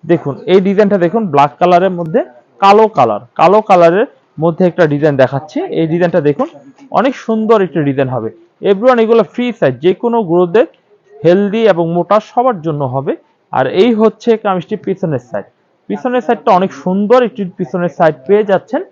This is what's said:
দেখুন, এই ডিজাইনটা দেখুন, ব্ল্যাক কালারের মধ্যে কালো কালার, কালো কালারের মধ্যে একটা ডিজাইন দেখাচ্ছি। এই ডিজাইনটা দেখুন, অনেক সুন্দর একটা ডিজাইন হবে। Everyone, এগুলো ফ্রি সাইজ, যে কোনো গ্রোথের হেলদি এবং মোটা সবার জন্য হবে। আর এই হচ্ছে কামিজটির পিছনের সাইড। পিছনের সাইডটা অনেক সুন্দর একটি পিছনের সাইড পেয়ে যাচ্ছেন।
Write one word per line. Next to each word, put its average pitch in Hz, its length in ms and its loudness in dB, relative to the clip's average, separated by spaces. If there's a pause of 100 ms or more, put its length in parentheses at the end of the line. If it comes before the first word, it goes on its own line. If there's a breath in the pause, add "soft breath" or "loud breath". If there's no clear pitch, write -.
দেখুন, 156 280 -2 (120)
এই 185 140 4
ডিজাইনটা 202 380 0
দেখুন, 175 280 -2
ব্ল্যাক 143 340 2
কালারের 180 300 2
মধ্যে 175 300 -4 (380)
কালো 208 300 4
কালার, 113 320 0 (140)
কালো 180 280 2
কালারের 185 440 2 (340)
মধ্যে 170 260 0
একটা 170 200 2
ডিজাইন 143 300 0
দেখাচ্ছি। 135 440 -2
এই 165 260 -4
ডিজাইনটা 175 340 0
দেখুন, 147 280 -2 (420)
অনেক 240 260 0
সুন্দর 220 460 0
একটা 165 200 -4
ডিজাইন 135 260 -2
হবে। 113 220 -6 (400)
Everyone, 233 340 2
এগুলো 226 200 2
ফ্রি 247 360 -6
সাইজ, 135 200 0
যে 180 140 2
কোনো 233 280 -2
গ্রোথের 180 440 0 (580)
হেলদি 202 380 2 (100)
এবং 170 120 0 (100)
মোটা 175 260 0
সবার 240 400 -2
জন্য 147 240 -6
হবে। 135 280 -6 (380)
আর 131 160 -2
এই 220 280 2
হচ্ছে 220 420 0
কামিজটির 202 420 -4
পিছনের 170 520 -6
সাইড। 101 160 -10 (400)
পিছনের 247 400 -4
সাইডটা 233 320 -2
অনেক 190 140 -2
সুন্দর 208 500 0
একটি 208 200 -6 (140)
পিছনের 175 320 -6
সাইড 165 260 0 (120)
পেয়ে 208 180 2
যাচ্ছেন। 202 480 -4